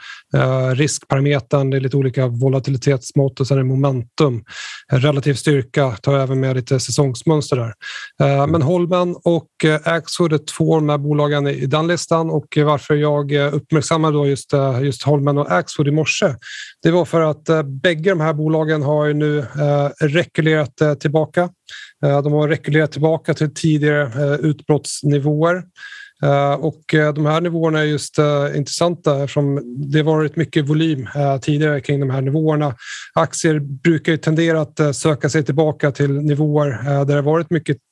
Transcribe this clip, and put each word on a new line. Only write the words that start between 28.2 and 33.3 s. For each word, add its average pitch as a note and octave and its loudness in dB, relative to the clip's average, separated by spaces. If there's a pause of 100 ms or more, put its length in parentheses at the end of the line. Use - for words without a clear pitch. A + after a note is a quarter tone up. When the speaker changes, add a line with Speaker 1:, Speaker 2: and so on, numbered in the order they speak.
Speaker 1:
intressanta D3+ -2
eftersom C#3+ 0 (320)
det D#3 2
har D3+ 2
varit D#3 0
mycket E3 0
volym, D3+ 0
eh, C#3 0
tidigare D3 0
kring C#3 -2
de C3+ -2
här C3+ -2
nivåerna. D3 0 (400)
Aktier D#3+ 0